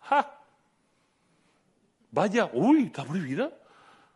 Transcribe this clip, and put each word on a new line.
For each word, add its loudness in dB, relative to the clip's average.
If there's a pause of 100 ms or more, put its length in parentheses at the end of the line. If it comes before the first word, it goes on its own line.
¡Ja! -2 (1700)
Vaya, 0
uy, 4
¿está -8
prohibida? -4 (640)